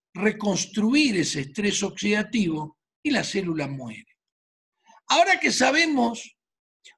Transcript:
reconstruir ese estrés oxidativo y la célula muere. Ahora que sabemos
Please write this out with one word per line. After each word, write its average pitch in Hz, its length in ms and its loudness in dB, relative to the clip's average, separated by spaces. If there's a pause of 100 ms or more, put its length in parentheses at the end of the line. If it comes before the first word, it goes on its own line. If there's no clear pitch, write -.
(140)
reconstruir 214 1000 0
ese 151 260 -2
estrés 202 400 -2
oxidativo 196 960 -2 (240)
y 294 80 -2
la 220 140 0
célula 170 440 -4
muere. 123 380 -12 (1000)
Ahora 359 300 4
que 294 120 0
sabemos 269 840 2 (600)